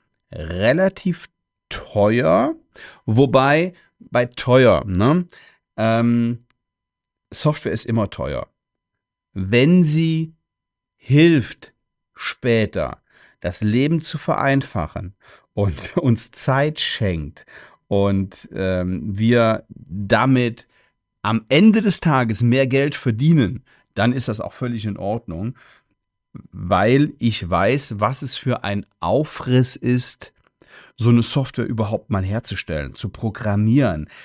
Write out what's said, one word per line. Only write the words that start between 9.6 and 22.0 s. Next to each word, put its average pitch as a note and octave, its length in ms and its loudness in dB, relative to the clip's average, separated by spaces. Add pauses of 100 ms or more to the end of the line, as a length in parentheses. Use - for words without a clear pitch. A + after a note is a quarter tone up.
sie D#3+ 500 0 (640)
hilft, D3+ 800 2 (420)
später G#2+ 840 -4 (380)
das F2 220 -6
Leben C3+ 400 0
zu - 160 -8
vereinfachen G#2+ 1000 -2 (380)
und G2+ 440 -2
<laughs> - 0 -
uns B2+ 340 0
Zeit C#3+ 480 -2
schenkt E2 640 -4 (420)
und, G2 640 -2
ähm, F#2 640 -4
wir A2+ 520 2
damit A#2 1000 0 (540)
am A2 260 -2
Ende G3+ 340 6
des G3 200 0